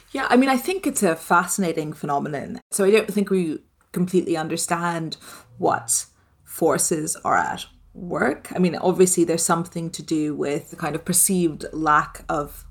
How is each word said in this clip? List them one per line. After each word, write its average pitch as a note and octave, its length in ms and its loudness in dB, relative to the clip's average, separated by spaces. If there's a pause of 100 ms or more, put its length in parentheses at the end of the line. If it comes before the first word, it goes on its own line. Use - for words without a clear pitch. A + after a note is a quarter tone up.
(140)
Yeah, C4+ 160 -4
I A#3+ 80 6
mean, C4 120 6
I C4 80 4
think F#4 300 -4
it's - 160 0
a E3 120 4
fascinating E3 800 0
phenomenon. D3 680 -4 (100)
So G3+ 140 2
I F#3+ 60 6
don't A3 200 4
think G3 180 0
we F3 300 0 (320)
completely F3+ 460 0
understand E3 800 -4 (400)
what - 480 0 (400)
forces D#3 720 0
are - 200 0
at - 280 -2 (280)
work. G3 600 -4
I - 20 -2
mean, F3+ 200 2
obviously F3+ 480 4
there's E3 180 0
something E3+ 480 -2
to - 100 -12
do D3+ 320 -2
with C#3+ 360 -4
the - 80 -16
kind D3+ 180 -4
of D#3 80 -8
perceived F3 720 2
lack D3+ 560 2
of D3 420 -4